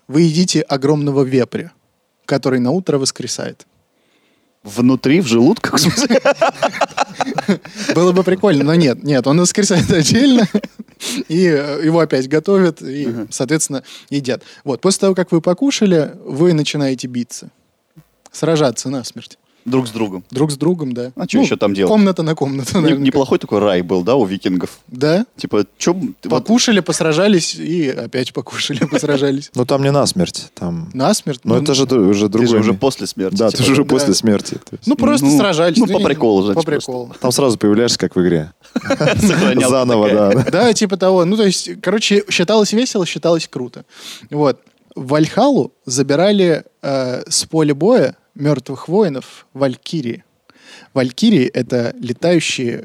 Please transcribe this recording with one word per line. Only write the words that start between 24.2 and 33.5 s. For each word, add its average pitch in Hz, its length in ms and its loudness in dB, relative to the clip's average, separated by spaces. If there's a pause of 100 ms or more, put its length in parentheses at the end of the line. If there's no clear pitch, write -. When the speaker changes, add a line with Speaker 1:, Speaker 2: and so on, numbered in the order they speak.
Speaker 2:
викингов? 92 600 -4
Speaker 1:
Да. 151 400 0 (100)
Speaker 2:
Типа, - 300 -2 (100)
че - 160 0
б 175 280 -4
ты - 80 -12
вот 156 160 0
Speaker 1:
Покушали, 226 360 2
посражались 165 760 0
и 160 340 -4
опять 127 420 -6
покушали, - 460 -8
<laughs> 156 120 -2
посражались. 139 680 0
Speaker 3:
Ну, 123 100 0
там 139 160 0
не 139 80 2
насмерть, 135 640 -2
там 170 400 -8
Speaker 1:
Насмерть? 143 500 -2
Speaker 3:
Но 113 120 2
Speaker 1:
Ну, 131 60 2
Speaker 3:
это 147 120 0
же 135 120 2
д-, 127 120 2
уже 104 300 4
Speaker 2:
Ты 101 100 -2
же 117 80 4
Speaker 3:
другой 113 140 4
Speaker 2:
уже 104 120 2
Speaker 3:
ми-, 95 60 -2
Speaker 2:
после 131 300 -2
смерти, 95 280 -6
Speaker 3:
да, 110 140 2